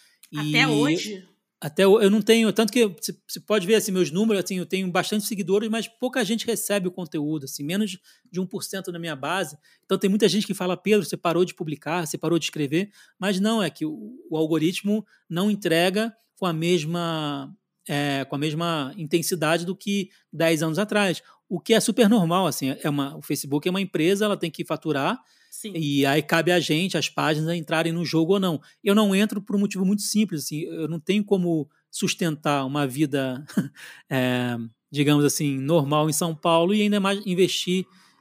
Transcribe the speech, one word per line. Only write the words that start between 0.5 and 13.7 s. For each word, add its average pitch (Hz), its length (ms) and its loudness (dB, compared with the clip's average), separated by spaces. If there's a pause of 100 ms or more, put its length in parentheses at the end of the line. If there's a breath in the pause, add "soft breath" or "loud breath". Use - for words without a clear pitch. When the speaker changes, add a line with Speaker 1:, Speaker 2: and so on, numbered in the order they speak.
Speaker 2:
E - 20 0
Speaker 1:
hoje? 170 600 0 (320)
Speaker 2:
até 185 260 2
ho-, 202 160 6
eu 202 80 6
não 214 100 4
tenho, 220 320 4
tanto 214 200 2
que 240 140 4
você, - 300 -8 (100)
você - 140 -12
pode 208 260 0
ver, 220 100 4
assim, 214 160 0
meus 180 180 2
números, 196 340 0
assim, 190 140 -4
eu 170 80 -4
tenho 190 240 -4
bastante 185 360 -2
seguidores, 202 440 -2
mas 220 180 -4
pouca 247 360 -4
gente 214 220 -4
recebe 202 420 -2
o 180 40 -6
conteúdo, 156 520 -6
assim, 139 200 -10
menos 185 340 -2 (320 soft breath)
de 175 100 -6
um 190 60 -4
por 185 180 -8
cento 190 280 -8
da 170 60 -10
minha 165 180 -8
base. 151 400 -4 (280 soft breath)
Então 190 140 0
tem 196 120 2
muita 196 180 4
gente 196 180 2
que 214 80 -6
fala, 180 220 -2
"Pedro, 196 300 0
você - 100 -6
parou 170 280 2
de 175 100 -8
publicar, 156 520 -6
você 151 120 -8
parou 165 200 0
de 160 80 -4
escrever", 160 440 -2 (280 soft breath)
mas 190 220 -2
não, 220 220 0
é 160 80 0